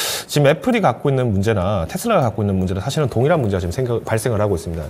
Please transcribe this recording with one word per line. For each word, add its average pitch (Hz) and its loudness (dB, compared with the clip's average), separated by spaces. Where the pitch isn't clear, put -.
지금 147 2
애플이 214 2
갖고 147 0
있는 127 2
문제나 98 0
테슬라가 202 0
갖고 113 0
있는 101 0
문제는 92 0
사실은 139 -2
동일한 143 2
문제가 101 0
지금 87 -2
생겨-, 120 -2
발생을 110 0
하고 104 2
있습니다. 82 -6